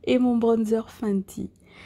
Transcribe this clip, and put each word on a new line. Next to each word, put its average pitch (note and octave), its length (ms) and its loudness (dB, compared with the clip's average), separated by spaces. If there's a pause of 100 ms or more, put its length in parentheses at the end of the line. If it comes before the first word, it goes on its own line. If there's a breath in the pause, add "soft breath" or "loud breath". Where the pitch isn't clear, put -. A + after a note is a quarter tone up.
et B3+ 160 2
mon B3 180 2
bronzer A3+ 540 0
Fenty. G3 600 -4 (360 loud breath)